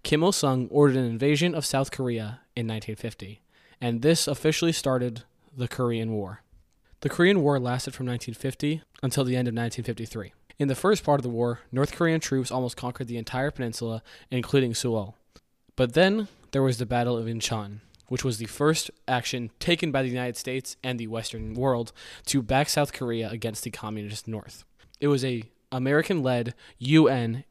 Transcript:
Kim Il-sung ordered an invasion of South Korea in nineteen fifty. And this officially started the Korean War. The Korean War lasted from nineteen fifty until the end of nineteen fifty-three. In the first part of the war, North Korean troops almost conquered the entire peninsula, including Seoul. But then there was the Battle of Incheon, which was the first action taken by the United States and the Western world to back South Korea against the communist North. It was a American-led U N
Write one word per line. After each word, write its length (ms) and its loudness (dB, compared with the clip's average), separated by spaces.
Kim 200 2
Il-sung 460 2
ordered 280 6
an 100 2
invasion 480 2
of 120 -2
South 240 0
Korea 500 -4
in 120 -2
nineteen 300 -6
fifty. 460 -12
And 220 0
this 260 4
officially 440 2
started 520 -2
the 120 -4
Korean 440 -2
War. 300 -6
The 80 -2
Korean 340 4
War 160 4
lasted 360 -2
from 120 -6
nineteen 280 -6
fifty 480 -4
until 220 0
the 120 0
end 120 0
of 60 -2
nineteen 300 -4
fifty-three. 480 -8
In 100 2
the 60 0
first 300 2
part 160 4
of 20 -4
the 60 -4
war, 320 0
North 220 2
Korean 260 2
troops 320 -2
almost 260 -2
conquered 300 -6
the 120 -6
entire 340 -2
peninsula, 500 -6
including 440 2
Seoul. 420 -2
But 180 2
then 320 4
there 120 0
was 160 2
the 80 -4
Battle 300 0
of 100 -4
Incheon, 540 -6
which 160 -4
was 140 -2
the 80 -6
first 440 0
action 440 -2
taken 320 0
by 100 2
the 60 0
United 280 -4
States 460 -6
and 160 -4
the 80 -6
Western 480 -8
world 380 0
to 160 2
back 260 4
South 240 0
Korea 380 -4
against 320 -6
the 80 -8
communist 560 -8
North. 380 -10
It 60 0
was 180 2
a 200 -4
American-led 840 0
U 300 6
N 420 0